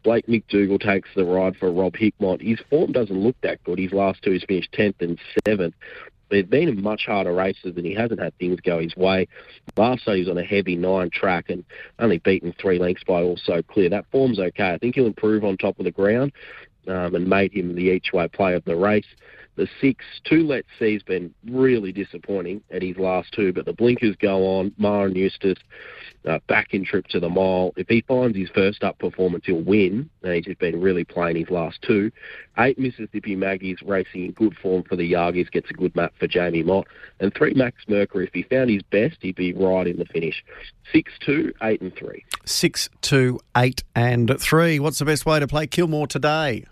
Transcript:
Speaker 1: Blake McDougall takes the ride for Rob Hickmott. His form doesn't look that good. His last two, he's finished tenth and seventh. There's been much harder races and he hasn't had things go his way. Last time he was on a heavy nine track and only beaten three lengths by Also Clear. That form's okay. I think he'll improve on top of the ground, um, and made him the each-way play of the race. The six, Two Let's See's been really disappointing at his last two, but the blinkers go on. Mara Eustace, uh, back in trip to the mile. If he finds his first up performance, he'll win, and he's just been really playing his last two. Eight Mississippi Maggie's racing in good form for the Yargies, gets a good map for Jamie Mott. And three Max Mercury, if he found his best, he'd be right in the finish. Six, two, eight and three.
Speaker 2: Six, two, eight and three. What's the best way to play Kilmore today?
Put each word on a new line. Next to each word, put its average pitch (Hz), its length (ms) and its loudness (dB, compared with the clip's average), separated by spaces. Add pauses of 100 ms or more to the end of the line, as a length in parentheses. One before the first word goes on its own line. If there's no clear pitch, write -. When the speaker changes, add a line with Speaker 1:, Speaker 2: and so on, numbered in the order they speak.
Speaker 1:
Blake 117 240 2
McDougall 101 520 2
takes 98 360 0
the 95 80 2
ride 92 320 2
for 92 160 0
Rob 90 220 0
Hickmott. 101 460 0
His 113 200 -2 (100)
form 156 220 2
doesn't 104 260 0
look 110 240 2
that - 220 -4
good. 90 160 -2
His 95 120 -2
last 98 300 0
two, - 80 0
he's 90 140 0
finished 90 280 -2
tenth 104 280 0
and 85 180 -4 (260)
seventh. 95 300 0 (560)
There's 101 160 2
been 131 340 2
much 104 260 -4
harder 95 280 -2
races 92 420 -2
and 87 80 -6
he 87 80 -4
hasn't 113 280 -2
had 82 180 -6
things 90 220 -2
go 85 180 0
his 82 180 -4
way. 95 300 2 (500)
Last 123 280 2
time 110 100 0
he 92 60 2
was 90 100 -2
on 87 80 -2
a 87 60 -4
heavy 92 320 0
nine 90 340 0
track 90 380 -2
and 87 160 -6 (340)
only 104 200 4
beaten 87 380 2
three 92 220 2
lengths 87 240 0
by 90 180 2
Also 87 420 0
Clear. 92 260 2
That 98 240 -2
form's 131 260 2
okay. 95 320 -2
I 87 80 -4
think 123 160 -2
he'll 131 120 4
improve 107 380 0
on 98 120 0
top 98 240 -4
of 98 40 -4
the 90 60 0
ground, 113 420 2 (540)
um, 90 300 -2
and 87 100 0
made 95 260 4
him 87 220 -4
the 90 160 2
each-way 90 380 0
play 92 260 0
of 87 100 -2
the 85 120 -2
race. 104 300 2 (500)
The - 120 -2 (120)
six, - 240 2 (200)
Two 160 220 4
Let's 135 220 -4 (100)
See's 107 240 0
been 92 320 -4 (120)
really 123 460 2
disappointing 95 760 -6
at 90 100 -6
his 90 160 -4
last 92 360 -2
two, 95 200 2
but 90 140 -4
the 87 80 -4
blinkers 117 420 2
go 95 300 2
on. 95 320 0
Mara 101 320 2
Eustace, 95 480 0 (680)
uh, 80 200 -2
back - 260 0
in 98 120 -2
trip - 240 -4
to 95 120 -2
the 85 80 -2
mile. 92 480 2
If 92 120 -6
he 117 120 4
finds 127 380 0
his 92 120 -4
first 101 340 0
up 95 140 -4
performance, 90 460 -2
he'll 87 160 0
win, 101 480 2 (140)
and 90 120 -2
he's 85 120 -2
just 92 140 -10
been 85 200 -2
really 90 240 2
playing 85 320 -4
his 82 140 -6
last 85 320 -4
two. 107 280 0 (480)
Eight 123 200 2
Mississippi 110 580 -6
Maggie's 95 460 -4
racing 95 440 -4
in 90 40 -8
good 98 260 0
form 92 280 0
for - 120 -4
the 85 160 -2
Yargies, 87 380 0
gets - 180 -4
a - 60 -10
good 90 200 -2
map 87 240 -2
for 87 80 -2
Jamie 85 360 0
Mott. 92 240 0 (320)
And 98 160 -2
three - 180 2
Max 127 340 0
Mercury, 101 420 0
if - 40 -18
he 90 120 -6
found 127 260 0
his 101 140 0
best, 117 360 0
he'd 92 160 -8
be 90 160 -2
right 92 340 2
in 87 120 -4
the 87 80 -4
finish. 82 360 -6 (480)
Six, - 280 2
two, 151 340 -2 (100)
eight 110 200 0
and 92 120 -10
three. - 300 -14 (220)
Speaker 2:
Six, - 420 -2 (140)
two, 127 380 2 (160)
eight 127 260 2 (120)
and 120 460 2
three. 160 380 4
What's 151 220 -2
the 147 40 0
best 156 220 0
way 156 140 4
to 139 80 -2
play 151 180 -2
Kilmore 156 400 0
today? 147 640 -2